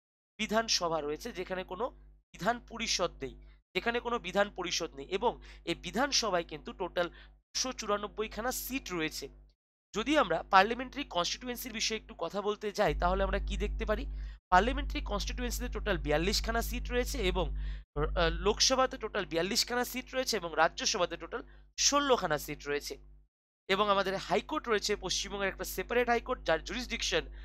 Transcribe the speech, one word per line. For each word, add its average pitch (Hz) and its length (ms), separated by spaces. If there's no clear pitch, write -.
বিধানসভা 208 640
রয়েছে, 147 300
যেখানে 180 320
কোনো 190 460
বিধান 220 280
পরিষদ 214 520
নেই, 131 200
যেখানে 233 260
কোনো 233 200
বিধান 185 300
পরিষদ 175 460
নেই। 139 100
এবং 190 340
এই 170 100
বিধানসভায় 190 680
কিন্তু 160 300
total 175 360
দুশো - 600
চুরানব্বই 208 580
খানা 233 220
seat 262 400
রয়েছে। 156 380
যদি 240 220
আমরা 185 260
parliamentary 233 600
কনস্টিটিউয়েন্সির 240 720
বিষয়ে 220 240
একটু 220 200
কথা 170 240
বলতে 208 300
যাই, 180 240
তাহলে 190 280
আমরা 196 160
কি 196 180
দেখতে 208 280
পারি? 214 200
পার্লামেন্টারি 269 520
কনস্টিটিউয়েন্সিতে 247 680
টোটাল 208 280
বিয়াল্লিশ 156 460
খানা 226 180
সিট 233 300
রয়েছে 247 260
এবং, 180 380
আহ, - 720
লোকসভাতে 226 680
টোটাল 208 280
বিয়াল্লিশ 165 400
খানা 240 200
সিট - 280
রয়েছে 254 240
এবং 170 180
রাজ্যসভাতে 175 600
টোটাল 165 260
ষোলো 277 360
খানা 175 220
সিট 143 300
রয়েছে। 143 300
এবং 196 220
আমাদের 190 280
হাইকোর্ট 220 500
রয়েছে 208 280
পশ্চিমবঙ্গের 196 520
একটা 185 160
সেপারেট 233 460
হাইকোর্ট, 240 340
যার 160 200
jurisdiction 196 580